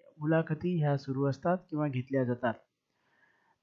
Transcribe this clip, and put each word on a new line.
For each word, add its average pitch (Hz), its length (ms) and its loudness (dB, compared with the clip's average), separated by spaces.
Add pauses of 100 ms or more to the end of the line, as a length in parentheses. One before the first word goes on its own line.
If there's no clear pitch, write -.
(200)
मुलाखती 160 580 0
ह्या 147 180 2
सुरू 135 280 -2
असतात 170 340 0 (120)
किंवा 151 180 -2
घेतल्या 131 360 0
जातात. 120 300 -2 (1080)